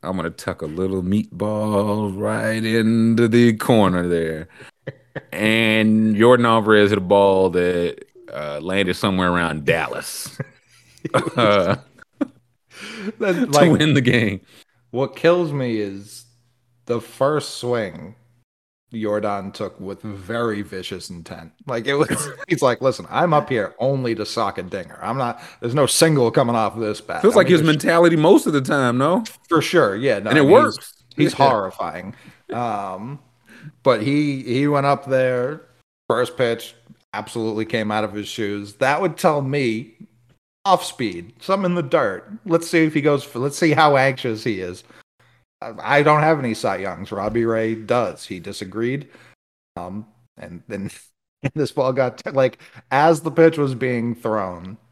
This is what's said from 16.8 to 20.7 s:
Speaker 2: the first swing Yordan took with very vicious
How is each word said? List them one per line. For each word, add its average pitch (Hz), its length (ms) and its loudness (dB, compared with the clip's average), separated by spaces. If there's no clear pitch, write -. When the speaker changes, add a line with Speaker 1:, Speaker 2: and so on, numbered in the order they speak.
Speaker 2:
the 117 140 -2
first - 580 -2
swing 113 560 -6
Yordan 104 640 -4
took - 260 -10
with 98 220 -12
very 104 600 -6
vicious 92 480 -12